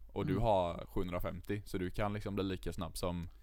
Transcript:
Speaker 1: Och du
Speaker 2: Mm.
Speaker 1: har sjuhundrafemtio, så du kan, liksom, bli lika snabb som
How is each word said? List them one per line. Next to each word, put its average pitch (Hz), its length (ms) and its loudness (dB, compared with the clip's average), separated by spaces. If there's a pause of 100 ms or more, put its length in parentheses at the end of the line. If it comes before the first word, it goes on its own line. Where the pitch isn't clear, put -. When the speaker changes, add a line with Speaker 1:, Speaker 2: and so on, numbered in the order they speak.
(140)
Speaker 1:
Och 98 120 0
du - 80 2
Speaker 2:
Mm. 104 100 4
Speaker 1:
har 92 440 4
sjuhundrafemtio, 92 800 -2
så - 120 -4
du 92 140 0
kan, 104 220 0
liksom, 104 220 -4
bli 95 80 2
lika 92 300 -2
snabb 82 240 -4
som 87 320 -2 (140)